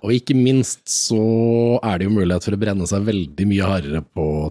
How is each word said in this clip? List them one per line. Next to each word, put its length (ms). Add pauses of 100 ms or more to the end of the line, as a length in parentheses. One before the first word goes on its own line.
og 160
ikke 160
minst 560
så 320 (640)
er 160
det 60
jo 80
mulighet 320
for 100
å 40
brenne 280
seg 160
veldig 460
mye 180
hardere 320
på 260 (240)